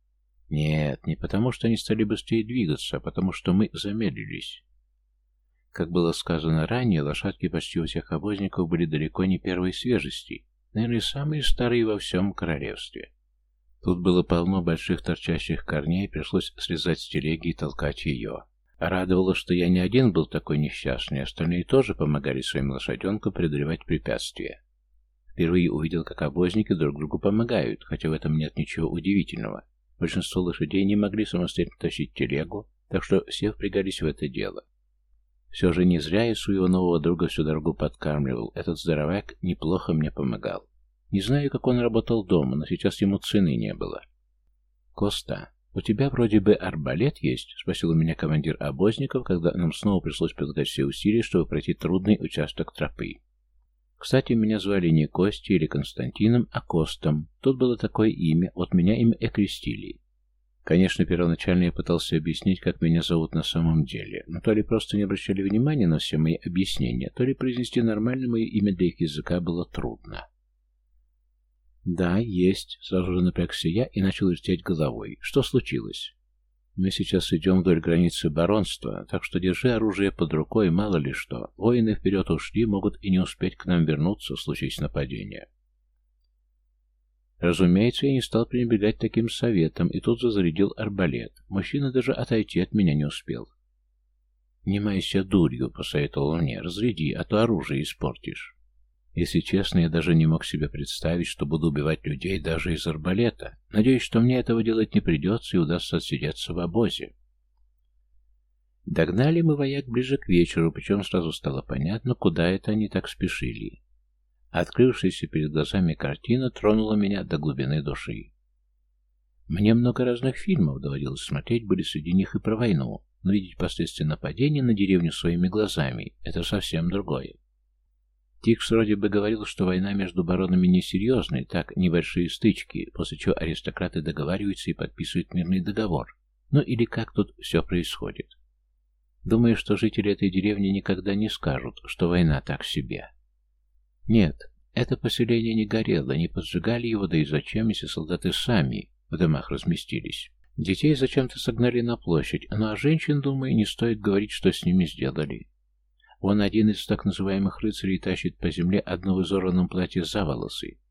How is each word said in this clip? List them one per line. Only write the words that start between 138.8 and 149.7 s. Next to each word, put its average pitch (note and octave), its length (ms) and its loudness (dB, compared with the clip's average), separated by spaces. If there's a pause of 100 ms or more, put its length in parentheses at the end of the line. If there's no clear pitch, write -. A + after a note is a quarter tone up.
Думаю, A2+ 320 6
что - 180 0
жители G2+ 380 2
этой F#2+ 180 0
деревни G2 360 2
никогда F#2+ 460 0
не G#2 140 0
скажут, - 580 -4
что - 220 -2
война E2 320 4
так - 240 -8
себе. - 460 -8 (960)
Нет, G#2 280 6 (380)
это B2 240 -2
поселение A2+ 580 0
не A2 100 2
горело, F#2 460 0
не E2 160 0
поджигали F#2+ 580 -2
его, G#2 220 0
да D#2+ 100 0
и D#2 80 4
зачем, B2+ 440 -2
если F#2+ 180 -4
солдаты E2+ 440 -4
сами G2+ 600 0 (180)
в E2 80 -6
домах D3+ 320 2
разместились. - 840 -6 (260)